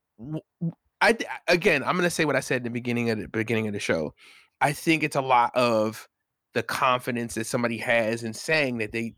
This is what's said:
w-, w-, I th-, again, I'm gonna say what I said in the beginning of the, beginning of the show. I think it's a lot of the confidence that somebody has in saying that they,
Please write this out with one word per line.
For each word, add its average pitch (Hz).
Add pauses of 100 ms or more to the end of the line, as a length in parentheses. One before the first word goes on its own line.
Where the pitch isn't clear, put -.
(180)
w-, 147 (200)
w-, 170 (280)
I 202
th-, 226 (180)
again, 170
I'm 139
gonna 175
say 165
what 139
I 131
said 131
in 123
the 117
beginning 120
of 107
the, 90
beginning 110
of 101
the 101
show. 82 (460)
I 143
think 160
it's 147
a 139
lot 123
of 110 (460)
the 117
confidence 123
that 113
somebody 120
has 117
in 110
saying 139
that 107
they, 113